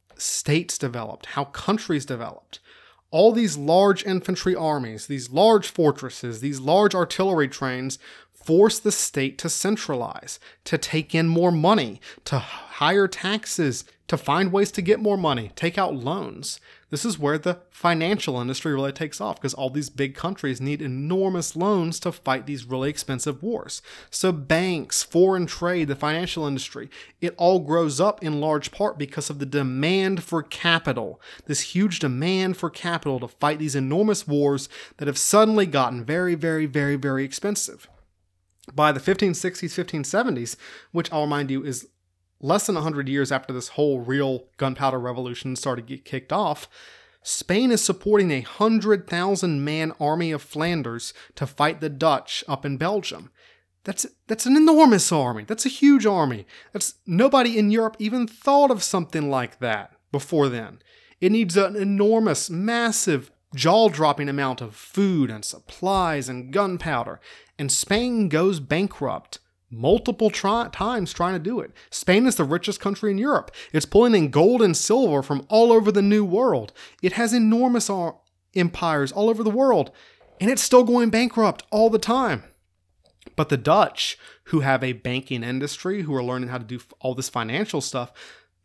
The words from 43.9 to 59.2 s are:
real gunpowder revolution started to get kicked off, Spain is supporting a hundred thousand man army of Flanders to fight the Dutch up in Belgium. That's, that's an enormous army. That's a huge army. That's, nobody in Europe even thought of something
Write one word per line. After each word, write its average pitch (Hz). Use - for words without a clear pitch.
real 131
gunpowder 131
revolution 123
started 120
to 131
get 131
kicked -
off, 165
Spain 233
is 220
supporting 202
a 135
hundred 208
thousand 175
man 156
army 160
of 147
Flanders 151
to 147
fight 151
the 156
Dutch 143
up 143
in 139
Belgium. 180
That's, -
that's 220
an 262
enormous 311
army. 123
That's 208
a 262
huge 277
army. 147
That's, -
nobody 240
in 208
Europe 220
even 226
thought 277
of 214
something 156